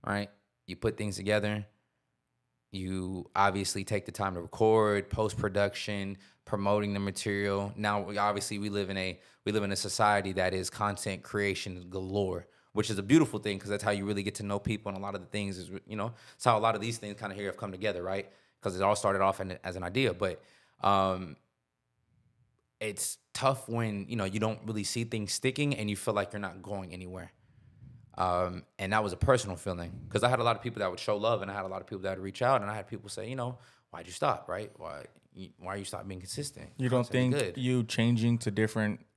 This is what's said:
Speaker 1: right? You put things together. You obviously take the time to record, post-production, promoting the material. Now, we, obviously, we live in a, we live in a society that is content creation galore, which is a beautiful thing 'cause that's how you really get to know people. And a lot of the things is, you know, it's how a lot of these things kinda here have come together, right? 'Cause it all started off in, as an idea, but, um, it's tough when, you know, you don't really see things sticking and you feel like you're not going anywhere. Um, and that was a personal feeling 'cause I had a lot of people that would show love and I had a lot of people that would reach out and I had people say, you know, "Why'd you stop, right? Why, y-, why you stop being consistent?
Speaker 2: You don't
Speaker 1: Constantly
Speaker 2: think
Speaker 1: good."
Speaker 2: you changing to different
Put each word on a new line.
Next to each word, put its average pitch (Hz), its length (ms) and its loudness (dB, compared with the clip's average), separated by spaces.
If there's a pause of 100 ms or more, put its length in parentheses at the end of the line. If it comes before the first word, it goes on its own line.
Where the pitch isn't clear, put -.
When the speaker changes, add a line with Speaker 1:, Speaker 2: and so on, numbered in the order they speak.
Speaker 1:
right? 101 240 -2 (380)
You 90 100 -10
put 110 180 0
things 104 220 -4
together. 104 480 0 (1040)
You 92 640 -4
obviously 98 500 4
take 101 200 0
the 95 60 -8
time 98 240 -2
to 87 60 -4
record, 107 680 4
post-production, 101 1080 0 (260)
promoting 101 500 2
the 101 60 -2
material. 101 800 -2
Now, 104 240 0
we, 101 160 -4
obviously, 101 420 0
we 104 100 -4
live 101 200 -2
in 98 80 -2
a, 92 200 -4 (280)
we 107 80 0
live 104 100 2
in 98 80 -2
a 95 60 0
society 101 560 2
that 92 200 2
is 92 160 -2
content 101 540 -4
creation 95 680 -4
galore, 95 560 -2 (280)
which 107 160 0
is 104 80 0
a 98 60 -2
beautiful 127 360 6
thing 101 180 -2
'cause 98 120 -10
that's 101 140 -2
how 107 80 2
you 98 140 0
really 101 180 -2
get 101 120 -2
to 104 80 -6
know 101 160 -2
people. 104 300 -2
And 98 80 -6
a 98 40 -8
lot 101 140 -6
of 92 60 -6
the 90 60 -16
things 98 300 -4
is, 87 140 -12 (160)
you 110 80 -8
know, 110 180 -4 (220)
it's - 80 -14
how 117 140 8
a - 20 4
lot 110 160 4
of 101 60 -2
these 117 160 -2
things 104 200 -10
kinda 101 160 -6
here 101 120 -6
have 95 120 -4
come 101 140 -6
together, 92 320 -2
right? 98 260 -4 (320)
'Cause 95 140 -2
it 92 60 0
all 101 160 6
started 98 240 4
off 98 180 4
in, 92 240 -6
as 92 140 -6
an 92 60 -4
idea, 101 300 2
but, 90 300 -2 (380)
um, 95 560 4 (1400)
it's 104 360 -4 (160)
tough 131 360 2
when, 110 400 0
you 117 80 -4
know, 101 80 2
you 98 160 0
don't 110 240 2
really 107 180 -2
see 117 220 -2
things 107 260 -4
sticking 139 420 0
and 107 160 -2
you 101 60 0
feel 107 180 -2
like 101 200 0
you're 104 80 -6
not 95 200 -8
going 95 320 -8
anywhere. 90 380 -10 (880)
Um, 90 460 0 (140)
and 95 140 -2
that 107 100 4
was 101 100 -2
a - 40 -8
personal 117 400 4
feeling 87 520 -6
'cause 107 140 2
I 123 60 6
had 127 100 2
a 117 40 0
lot 117 120 4
of - 80 -10
people 107 160 -6
that 95 100 2
would 90 100 -6
show 107 180 0
love 107 260 2
and 98 80 -6
I - 20 -8
had 98 120 -4
a - 20 -6
lot 95 140 -6
of - 60 -16
people 95 160 -8
that 95 140 -2
would 92 60 -10
reach 98 180 -6
out 123 220 4
and 101 80 -4
I 107 40 -6
had 101 120 -10
people 107 220 -12
say, 101 200 -8
you 131 60 -6
know, 127 240 -6 (320)
"Why'd 85 160 -12
you 87 40 -14
stop, 104 380 0
right? 98 300 -6
Why, 73 260 -10 (300)
y-, 95 240 -14
why 95 160 -8
you 101 100 -6
stop - 220 -8
being 95 120 -10
consistent? 92 580 -10
Speaker 2:
You 127 120 2
don't 123 160 4
Speaker 1:
Constantly 127 340 4
Speaker 2:
think 101 160 -4
Speaker 1:
good." 135 60 -4
Speaker 2:
you 127 220 2
changing 117 560 4
to 113 100 -2
different 104 560 0 (120)